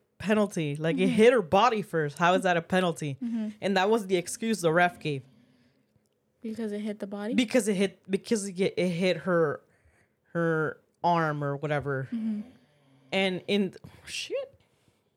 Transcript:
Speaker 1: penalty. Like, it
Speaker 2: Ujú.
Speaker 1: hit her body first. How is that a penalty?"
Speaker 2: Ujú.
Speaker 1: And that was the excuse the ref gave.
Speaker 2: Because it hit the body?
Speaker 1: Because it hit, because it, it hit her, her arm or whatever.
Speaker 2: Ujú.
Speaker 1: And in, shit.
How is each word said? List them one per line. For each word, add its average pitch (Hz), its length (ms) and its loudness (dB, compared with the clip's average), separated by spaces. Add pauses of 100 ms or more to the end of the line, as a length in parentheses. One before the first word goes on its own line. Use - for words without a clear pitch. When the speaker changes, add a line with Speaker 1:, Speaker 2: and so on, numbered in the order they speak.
(180)
Speaker 1:
penalty. 185 580 0
Like, 160 220 -2
it - 100 4
Speaker 2:
Ujú. 254 60 2
Speaker 1:
hit 220 180 8
her 240 100 4
body 202 400 2
first. 151 360 -4
How 180 160 4
is 185 80 2
that 180 140 2
a 165 60 0
penalty?" 165 600 -2
Speaker 2:
Ujú. 226 380 -6
Speaker 1:
And 190 160 0
that 190 140 2
was 220 160 2
the 190 100 0
excuse 208 460 -4
the 160 100 2
ref 175 260 2
gave. 143 240 -6 (1200)
Speaker 2:
Because 220 300 -8
it 208 80 -8
hit 208 200 -8
the 202 60 -6
body? 202 280 -6
Speaker 1:
Because 220 340 2
it 208 60 0
hit, 190 240 -2 (100)
because 196 400 -2
it, 180 100 -10 (180)
it 175 140 0
hit 175 280 0
her, 165 420 0 (720)
her 165 440 0 (240)
arm 160 400 2
or 143 140 -2
whatever. 139 560 -2
Speaker 2:
Ujú. 220 320 -4 (680)
Speaker 1:
And 190 340 -2
in, 202 280 -2 (320)
shit. - 480 -10 (640)